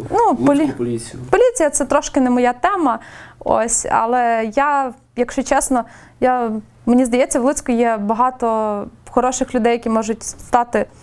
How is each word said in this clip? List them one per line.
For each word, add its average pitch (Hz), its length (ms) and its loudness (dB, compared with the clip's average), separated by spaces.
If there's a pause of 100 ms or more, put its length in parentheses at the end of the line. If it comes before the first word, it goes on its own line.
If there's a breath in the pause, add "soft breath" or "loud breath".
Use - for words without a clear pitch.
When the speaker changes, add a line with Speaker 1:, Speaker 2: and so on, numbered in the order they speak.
(120)
Speaker 1:
Ну, 381 60 0 (120)
Speaker 2:
Луцьку 233 160 0
Speaker 1:
полі-, 285 320 2
Speaker 2:
поліцію? 120 520 -6
Speaker 1:
поліція — 466 400 2
це 285 160 -2
трошки 285 360 0
не 254 80 2
моя 247 240 2
тема, 311 460 0 (400 loud breath)
ось, 226 520 0
але 233 640 0
я, 277 380 0 (220)
якщо 240 280 -2
чесно, 262 400 0 (360 loud breath)
я, 247 320 2 (340)
мені 247 200 4
здається, 247 340 0
в 233 60 0
Луцьку 277 260 -2
є 233 260 2
багато 220 880 -2 (220)
хороших 254 460 -2
людей, 240 160 2
які 233 180 -2
можуть 220 340 -2
стати - 640 -2 (180 loud breath)